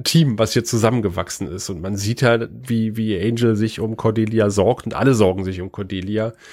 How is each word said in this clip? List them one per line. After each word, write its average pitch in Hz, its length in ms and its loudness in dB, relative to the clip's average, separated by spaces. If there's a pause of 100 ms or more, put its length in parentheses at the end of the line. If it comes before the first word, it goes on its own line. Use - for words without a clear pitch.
Team, 139 340 4
was 113 140 2
hier 120 100 2
zusammengewachsen 104 880 0
ist. 87 200 -8
Und 87 120 -8
man 98 160 -4
sieht 101 260 -2
halt, 117 300 2
wie, 113 440 -2
wie 110 240 -2
Angel 117 360 2
sich 107 240 -2
um 110 160 -4
Cordelia 110 540 2
sorgt 101 360 2
und 113 80 -6
alle 131 200 2
sorgen 98 300 4
sich 92 160 -6
um 95 120 -10
Cordelia. 104 600 -4 (200)